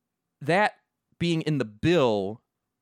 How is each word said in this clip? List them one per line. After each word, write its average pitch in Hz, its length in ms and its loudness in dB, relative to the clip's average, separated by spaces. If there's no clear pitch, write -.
that 180 340 0
being 170 240 0
in 147 160 -2
the 123 60 -2
bill 110 760 0